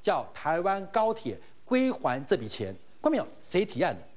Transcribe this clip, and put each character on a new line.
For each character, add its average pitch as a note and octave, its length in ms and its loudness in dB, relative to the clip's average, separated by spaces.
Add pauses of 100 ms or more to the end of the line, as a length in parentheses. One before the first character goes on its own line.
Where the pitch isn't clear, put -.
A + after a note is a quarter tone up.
叫 D#3+ 200 4 (120)
台 D#3+ 240 0
湾 G3 280 0
高 A3 240 4
铁 C3 280 -6 (260)
归 B3+ 240 4
还 C3 360 0
这 G3 100 4
笔 A2+ 120 -2
钱。 G2 280 -4 (240)
观 D#4 140 4
众 C#4 40 2
朋 - 0 -
友， - 100 -2 (140)
谁 F#3+ 240 2
提 C3+ 160 -2
案 D#3+ 140 2
的？ F2 60 -12 (160)